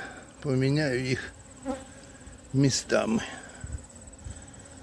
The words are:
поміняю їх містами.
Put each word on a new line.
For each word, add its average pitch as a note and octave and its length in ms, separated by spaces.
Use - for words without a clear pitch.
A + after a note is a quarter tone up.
поміняю C3+ 640
їх - 280
містами. A2+ 680